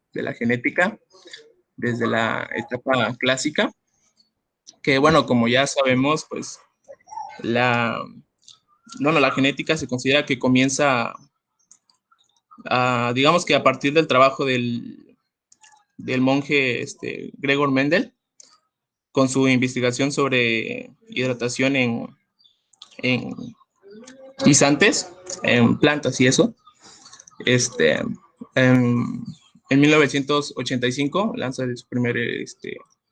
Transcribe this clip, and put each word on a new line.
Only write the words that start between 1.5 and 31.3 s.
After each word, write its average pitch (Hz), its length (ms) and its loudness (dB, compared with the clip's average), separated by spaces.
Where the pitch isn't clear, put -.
desde 120 300 -4
la 113 480 -2
etapa 123 640 -2
clásica, 131 560 -2
que, 135 160 2
bueno, 147 280 4
como 120 220 2
ya 131 180 2
sabemos, 135 640 0
pues, - 320 -12
la, 120 600 0
bueno, 147 200 2
la 131 100 4
genética 139 460 -2
se 147 100 -8
considera 135 400 0
que 131 120 -2
comienza 131 760 2
a, 123 500 0
digamos 156 300 2
que 151 100 2
a 139 80 2
partir 135 300 2
del 156 160 2
trabajo 135 360 4
del, 120 720 -6
del 127 240 -4
monje, 135 640 0
este, - 520 -10
Gregor 139 360 0
Mendel, 147 440 0
con 131 160 2
su 135 200 2
investigación 123 640 0
sobre 123 800 -2
hidratación 127 680 -2
en, 120 400 -2
en 123 340 -4
guisantes, - 680 4
en 117 360 2
plantas 147 420 0
y 127 60 4
eso. 160 280 2
Este, 120 540 2
en, 127 680 2
en 139 100 4
mil 147 100 6
novecientos 143 640 2
ochenta 127 300 -4
y 127 60 0
cinco 147 440 -2